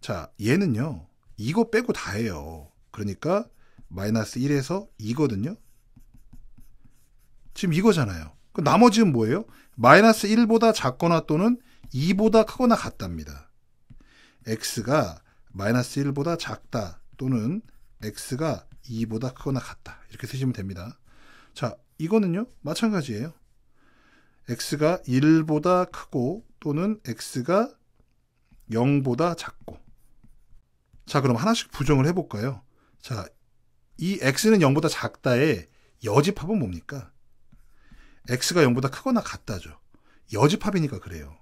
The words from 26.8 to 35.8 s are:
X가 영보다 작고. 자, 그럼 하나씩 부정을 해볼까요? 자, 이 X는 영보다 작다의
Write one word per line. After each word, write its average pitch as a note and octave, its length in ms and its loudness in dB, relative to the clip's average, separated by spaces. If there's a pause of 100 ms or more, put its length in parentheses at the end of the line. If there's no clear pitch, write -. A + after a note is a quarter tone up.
X가 D#3+ 680 -2 (960)
영보다 C3+ 640 0
작고. - 440 -16 (1300)
자, - 140 0
그럼 B2+ 160 2
하나씩 G#3+ 360 0
부정을 C#3 340 2
해볼까요? C3+ 560 -4 (380)
자, G#2 260 -10 (760)
이 F#3 220 -4
X는 F#3+ 400 4
영보다 C#3+ 260 4
작다의 B2 800 0 (340)